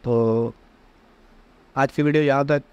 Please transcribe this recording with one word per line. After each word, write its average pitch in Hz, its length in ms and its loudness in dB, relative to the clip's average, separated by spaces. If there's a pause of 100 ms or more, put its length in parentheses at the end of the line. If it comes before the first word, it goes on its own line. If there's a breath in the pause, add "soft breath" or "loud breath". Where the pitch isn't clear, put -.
तो 117 500 -2 (1200)
आज 135 160 0
की 147 120 -2
वीडियो 151 200 2
यहाँ 143 240 2
तक 143 260 -2